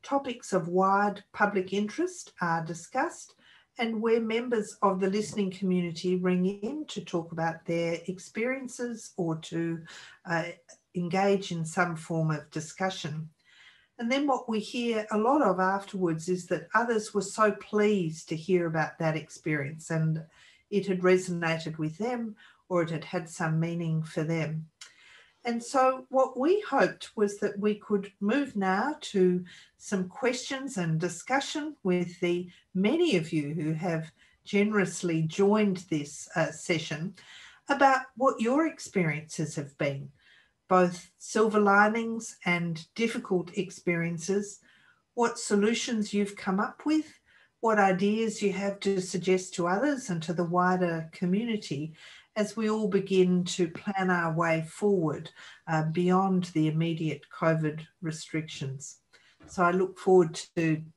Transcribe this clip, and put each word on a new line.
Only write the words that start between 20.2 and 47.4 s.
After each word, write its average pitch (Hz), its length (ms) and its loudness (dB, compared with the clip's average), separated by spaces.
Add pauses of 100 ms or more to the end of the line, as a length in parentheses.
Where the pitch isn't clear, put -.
it 190 160 0
had 180 140 0
resonated 170 800 2
with 156 200 -4
them 233 380 -4 (320)
or 180 140 2
it 160 80 -2
had 160 140 -6
had 170 240 -6
some 160 300 0
meaning 165 460 0
for - 180 -4
them. 160 440 -2 (800)
And 233 180 -2
so 262 480 2
what 254 280 2
we 359 220 4
hoped - 560 0
was 202 220 0
that 202 200 -2
we 208 160 2
could 202 460 -2
move 240 360 0
now 202 440 2
to 180 420 2 (360)
some 185 280 -2
questions 262 720 -4
and 160 240 0
discussion 277 840 -4
with 180 380 0
the 180 300 -2 (240)
many 254 420 2
of 165 160 -2
you 151 220 -2
who 160 180 -2
have 160 400 -4 (320)
generously 196 800 0
joined 202 560 2 (100)
this, - 480 -6
uh, 156 140 2
session 160 640 -4 (560)
about 269 320 6 (140)
what 254 220 2
your 262 280 2
experiences 160 920 -4
have 143 220 -8
been, 139 320 -4 (580)
both 180 480 4
silver 214 420 2
linings 214 840 4
and 175 500 -2
difficult 196 640 -2
experiences, 175 1040 -2 (540)
what 233 240 0
solutions 214 720 2
you've 202 240 0
come 196 240 -2
up - 240 -4
with, 302 340 0 (420)